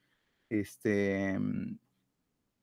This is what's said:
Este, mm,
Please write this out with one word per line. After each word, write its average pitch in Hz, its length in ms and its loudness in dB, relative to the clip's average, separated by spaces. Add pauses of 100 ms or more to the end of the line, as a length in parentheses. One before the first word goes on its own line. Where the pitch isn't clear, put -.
(500)
Este, 98 920 0
mm, 101 400 -4 (840)